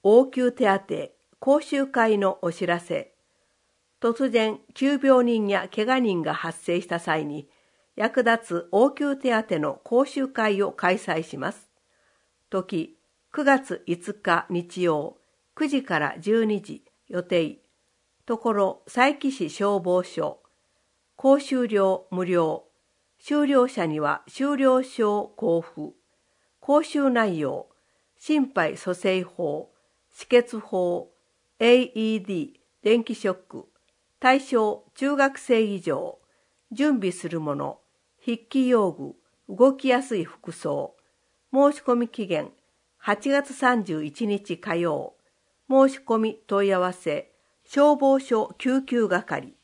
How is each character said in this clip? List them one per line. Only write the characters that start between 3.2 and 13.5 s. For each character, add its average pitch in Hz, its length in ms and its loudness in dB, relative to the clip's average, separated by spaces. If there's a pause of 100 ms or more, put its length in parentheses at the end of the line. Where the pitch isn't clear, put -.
突 240 300 0
然、 220 300 0 (140)
急 269 280 0
病 254 240 6
人 226 220 0
や 190 260 -2
怪 214 120 -2
我 262 140 2
人 196 220 0
が 156 120 -2
発 - 260 -8
生 175 220 -2
し 175 60 -16
た 170 120 -4
際 160 260 -2
に、 147 240 -12 (460)
役 220 280 0
立 226 220 2
つ 170 260 -6
応 247 200 4
急 285 240 -4
手 262 160 -2 (120)
当 175 160 -4
の 143 240 -4
講 247 220 2
習 269 220 -6
会 214 340 -2
を 190 100 0
開 185 260 0
催 165 260 -4
し 147 140 -12
ま 135 140 -6
す。 - 160 -20 (840)
時、 180 500 -6 (320)
九 302 120 -4
月 269 420 0